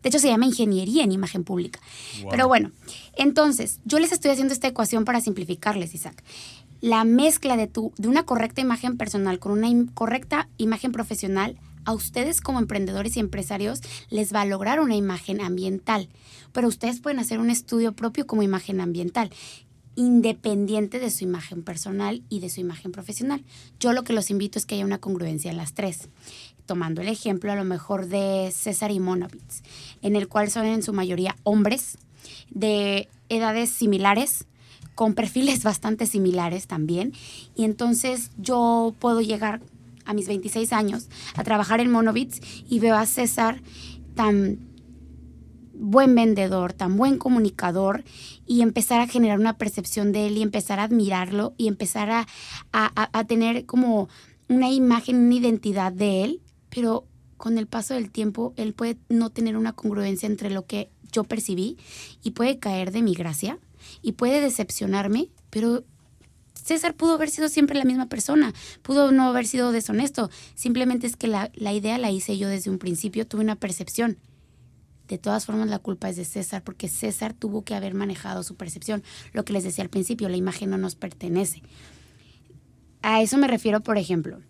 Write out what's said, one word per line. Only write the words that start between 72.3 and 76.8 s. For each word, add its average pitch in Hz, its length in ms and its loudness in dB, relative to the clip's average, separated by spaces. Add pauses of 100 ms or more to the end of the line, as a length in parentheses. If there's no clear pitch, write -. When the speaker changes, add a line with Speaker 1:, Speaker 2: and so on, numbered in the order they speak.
Speaker 1:
yo 196 120 -2
desde 196 220 -2
un 185 80 -2
principio, 190 480 -4
tuve 214 160 -2
una 214 120 2
percepción. 208 640 -4 (880)
De 185 100 -8
todas 214 280 -2
formas, 220 240 -2
la 202 100 -4
culpa 190 300 -6
es 175 80 -8
de 180 80 -10
César, 190 400 -8
porque 185 240 -10